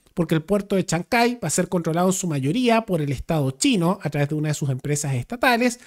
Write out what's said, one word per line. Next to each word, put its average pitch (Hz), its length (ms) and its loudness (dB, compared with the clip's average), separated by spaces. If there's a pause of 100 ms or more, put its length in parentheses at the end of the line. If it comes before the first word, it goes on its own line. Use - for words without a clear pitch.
(160)
Porque 165 200 0
el 156 60 2
puerto 196 340 -2
de 185 100 0
Chancay 240 560 0
va 165 60 -4
a 147 40 -4
ser 180 180 0
controlado 170 380 0
en 185 60 2
su 190 140 -4
mayoría 208 540 2
por 185 180 -2
el 143 100 -2
Estado 139 420 -2
chino 190 500 2
a 156 80 -2
través 143 180 0
de 151 80 -4
una 151 140 -2
de 151 40 0
sus 147 160 -4
empresas 135 440 -2
estatales, 240 720 0